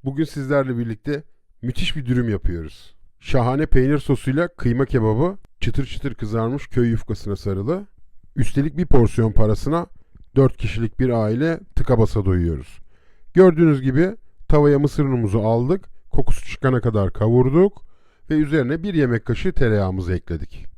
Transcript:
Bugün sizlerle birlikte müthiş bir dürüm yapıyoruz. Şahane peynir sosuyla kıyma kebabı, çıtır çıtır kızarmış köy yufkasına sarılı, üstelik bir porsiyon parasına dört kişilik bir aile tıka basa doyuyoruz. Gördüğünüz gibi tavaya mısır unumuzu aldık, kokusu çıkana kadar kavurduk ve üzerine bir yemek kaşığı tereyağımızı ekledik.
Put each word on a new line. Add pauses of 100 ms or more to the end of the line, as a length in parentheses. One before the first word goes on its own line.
Bugün
sizlerle
birlikte (380)
müthiş
bir
dürüm
yapıyoruz. (240)
Şahane
peynir
sosuyla
kıyma
kebabı, (220)
çıtır
çıtır
kızarmış
köy
yufkasına
sarılı, (480)
üstelik
bir
porsiyon
parasına (480)
dört
kişilik
bir
aile (160)
tıka
basa
doyuyoruz. (540)
Gördüğünüz
gibi (320)
tavaya
mısır
unumuzu
aldık, (260)
kokusu
çıkana
kadar
kavurduk (480)
ve
üzerine
bir
yemek
kaşığı
tereyağımızı
ekledik. (120)